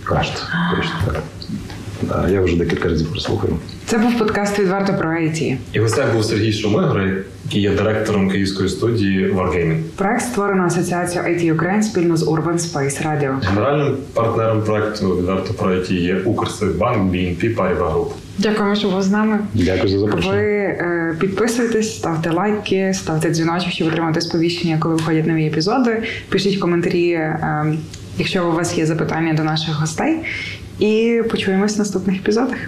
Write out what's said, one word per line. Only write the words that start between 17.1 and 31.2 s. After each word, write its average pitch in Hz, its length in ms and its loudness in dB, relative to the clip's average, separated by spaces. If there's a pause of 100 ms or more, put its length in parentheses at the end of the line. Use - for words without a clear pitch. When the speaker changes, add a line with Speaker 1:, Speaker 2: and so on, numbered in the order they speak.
Speaker 3:
B - 20 0
N 90 280 0
P 113 120 2
Paribas 87 380 0
Group». 85 140 0 (300)
Speaker 2:
Дякуємо, 208 380 2
що 208 140 0
були 185 120 0
з 190 80 0
нами. 214 300 2 (140)
Speaker 1:
Дякую 92 400 2
за 98 60 2
запрошення. 170 360 0
Speaker 2:
Ви, 208 120 2
е, 175 720 -2
підписуйтесь, 220 760 0
ставте 165 320 -2
лайки, 190 640 0
ставте 165 360 0
дзвіночок, 165 420 0
щоб 170 160 -2
отримати 165 340 0
сповіщення, 165 580 0
коли 165 160 0
виходять 160 320 0
нові 160 180 2
епізоди. 220 580 0 (260)
Пишіть 196 280 0
коментарі, 175 540 2
е, 156 540 -2 (520)
якщо 175 320 0
у - 60 2
вас 170 220 0
є 160 80 0
запитання 160 480 0
до 156 100 2
наших 156 360 -2
гостей. 214 380 0 (640)
І 226 420 4 (100)